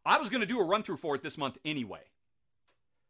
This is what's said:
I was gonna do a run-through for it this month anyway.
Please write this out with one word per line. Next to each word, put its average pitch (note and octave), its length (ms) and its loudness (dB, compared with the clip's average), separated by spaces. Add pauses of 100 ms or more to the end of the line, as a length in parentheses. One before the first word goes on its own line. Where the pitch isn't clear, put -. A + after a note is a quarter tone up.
I F#3+ 120 8
was C#4+ 120 -2
gonna A3+ 160 0
do A#3 140 0
a F#3 60 2
run-through G3 320 0
for D3 180 -2
it C3+ 80 -2
this D3+ 140 -8
month C#3 260 -4
anyway. B2 380 -6 (1080)